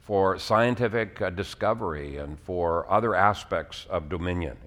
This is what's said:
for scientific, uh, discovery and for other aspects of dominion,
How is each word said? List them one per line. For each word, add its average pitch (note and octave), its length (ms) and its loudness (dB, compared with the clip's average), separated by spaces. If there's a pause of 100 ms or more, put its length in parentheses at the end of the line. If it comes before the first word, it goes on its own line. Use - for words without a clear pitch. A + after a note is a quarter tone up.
for F#2+ 400 2
scientific, A2+ 800 2
uh, F#2 80 -2
discovery F2+ 840 -4
and D2 240 -10
for E2+ 500 -2
other G#2+ 240 2
aspects F#2 720 0
of E2 200 -4
dominion, F2 480 -4 (100)